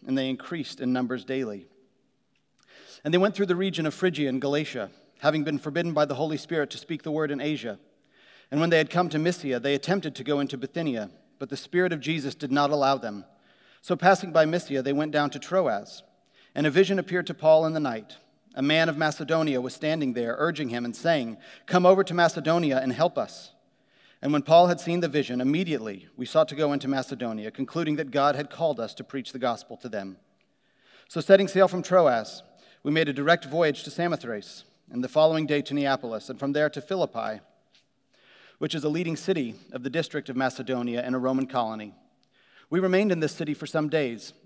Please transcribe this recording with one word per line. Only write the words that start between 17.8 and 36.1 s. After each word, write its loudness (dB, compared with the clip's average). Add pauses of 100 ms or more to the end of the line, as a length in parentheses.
A -6
man 4
of -2
Macedonia 0
was -6
standing -2
there, -4
urging -2
him -6
and -8
saying, -2 (300)
'Come 4
over 8
to -6
Macedonia 2
and 0
help 0
us.' -8 (720)
And 0
when 2
Paul 8
had 0
seen -2
the 0
vision, -2
immediately -2 (100)
we -8
sought 2
to -12
go 0
into -4
Macedonia, -4
concluding -4
that -6
God 2
had -6
called -2
us -8
to -12
preach -10
the -12
gospel -4
to -12
them. -8 (880)
So -6
setting 8
sail 6
from 0
Troas, 4 (400)
we 0
made 2
a 0
direct 2
voyage 0
to -12
Samothrace, -6 (260)
and -6
the -4
following 4
day 0
to -8
Neapolis, -2